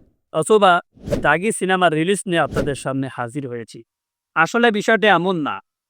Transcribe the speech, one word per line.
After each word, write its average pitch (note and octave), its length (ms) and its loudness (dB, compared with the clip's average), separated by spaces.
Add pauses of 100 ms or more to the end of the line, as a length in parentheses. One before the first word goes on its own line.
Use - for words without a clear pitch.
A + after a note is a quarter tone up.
(320)
অথবা G3 400 4 (480)
দাগি E3 320 0
সিনেমার F#3 400 0
রিলিজ E3+ 340 0
নিয়ে E3+ 160 0
আপনাদের D3 340 -4
সামনে C3+ 320 -6
হাজির B2+ 380 -10
হয়েছি। A#2+ 320 -12 (580)
আসলে A#3 340 2
বিষয়টা G#3 380 2
এমন F3+ 280 2
না। B2+ 200 -6 (340)